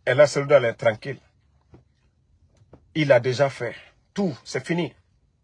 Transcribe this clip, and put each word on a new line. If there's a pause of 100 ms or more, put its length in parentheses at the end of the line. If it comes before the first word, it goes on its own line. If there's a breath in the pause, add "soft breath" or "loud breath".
Ella
Seloudalé
est
tranquille. (1800)
Il
a
déjà
fait (380)
tout.
C'est
fini. (500)